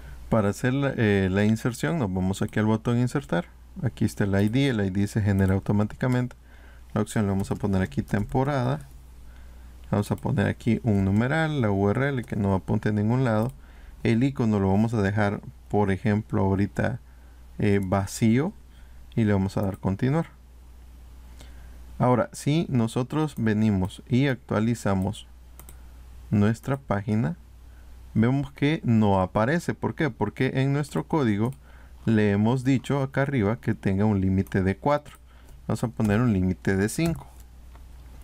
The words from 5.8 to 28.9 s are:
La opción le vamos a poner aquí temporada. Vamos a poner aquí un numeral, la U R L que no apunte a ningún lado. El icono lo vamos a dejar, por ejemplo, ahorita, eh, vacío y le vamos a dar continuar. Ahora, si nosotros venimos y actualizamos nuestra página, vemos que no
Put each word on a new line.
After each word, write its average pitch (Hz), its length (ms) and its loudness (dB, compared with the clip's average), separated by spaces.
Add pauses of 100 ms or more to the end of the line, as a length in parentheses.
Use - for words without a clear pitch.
La 107 80 0
opción 107 240 0
le 98 60 2
vamos 98 200 0
a 104 40 -2
poner 95 280 0
aquí 95 200 -4
temporada. 131 840 -2 (1040)
Vamos 104 200 0
a 104 60 -2
poner 101 300 0
aquí 110 360 0
un 101 220 2
numeral, 139 560 0
la 107 100 0
U 98 200 2
R 131 180 0
L 127 160 -4
que - 120 -6
no 98 180 2
apunte 107 360 -2
a - 20 0
ningún 110 320 2
lado. 113 280 0 (500)
El 117 200 2
icono 123 380 2
lo 98 80 4
vamos 107 260 2
a 107 80 2
dejar, 101 380 0 (280)
por 104 220 2
ejemplo, 104 520 0
ahorita, 98 580 0 (580)
eh, 101 240 2
vacío 110 680 0 (640)
y 117 80 2
le 104 80 2
vamos 95 240 0
a 104 60 -2
dar 98 160 -4
continuar. 127 480 -2 (1700)
Ahora, 123 340 2
si 151 380 0
nosotros 131 680 0
venimos 107 720 2
y 135 200 2
actualizamos 107 1000 -2 (1040)
nuestra 110 460 2
página, 107 600 -2 (800)
vemos 131 380 2
que 147 320 0
no 107 360 4